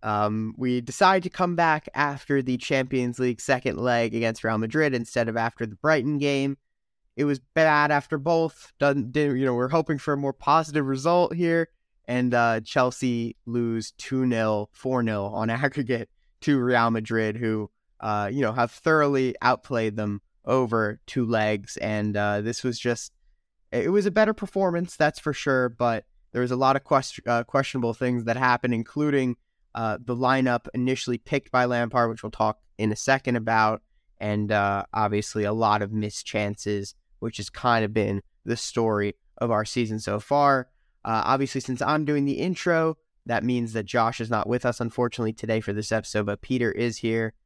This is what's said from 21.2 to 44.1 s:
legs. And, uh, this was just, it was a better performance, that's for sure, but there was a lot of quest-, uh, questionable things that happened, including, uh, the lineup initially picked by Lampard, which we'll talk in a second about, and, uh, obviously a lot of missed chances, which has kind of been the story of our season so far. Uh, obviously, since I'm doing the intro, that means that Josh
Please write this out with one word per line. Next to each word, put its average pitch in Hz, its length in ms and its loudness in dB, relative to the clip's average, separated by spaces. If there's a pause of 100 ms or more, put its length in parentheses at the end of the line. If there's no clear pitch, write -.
legs. 107 500 -2
And, 107 400 -2
uh, 104 240 0
this 113 220 -6
was 120 160 -2
just, - 340 -4 (560)
it 120 220 0
was 202 140 2
a 202 60 2
better 214 220 4
performance, 180 640 -2
that's 151 240 2
for 151 140 -4
sure, 131 340 2
but 117 380 -2 (260)
there 120 100 -2
was 123 100 0
a 127 40 0
lot 131 220 4
of - 80 -6
quest-, - 420 -2
uh, 120 160 0
questionable 131 500 0
things 123 300 -2
that 117 140 0
happened, 123 360 2
including, 131 640 0 (400)
uh, 113 260 -2
the 123 140 -4
lineup 127 580 2
initially 127 440 -2
picked - 340 -4
by 127 140 4
Lampard, 120 440 2
which 113 140 -8
we'll 110 80 -8
talk 107 280 0 (180)
in 107 160 0
a - 20 -2
second 131 400 0
about, 110 460 2 (380)
and, 104 340 -2
uh, 101 400 2
obviously 104 500 0
a 101 80 0
lot 107 300 2
of 101 100 -4
missed 104 340 -6
chances, 104 720 -4 (240)
which 113 160 -8
has 101 140 -10
kind 117 340 0
of 107 100 -2
been 104 300 0 (220)
the 117 100 -2
story 107 600 0 (240)
of 117 120 -2
our 107 140 0
season 110 340 -2
so 101 180 -4
far. 139 520 2 (340)
Uh, 113 220 -2
obviously, 135 340 0
since 127 220 -6
I'm 151 240 0
doing 147 180 0
the 139 160 -2
intro, 165 580 0 (280)
that 117 180 -2
means 120 300 -2
that 110 100 -2
Josh 117 380 0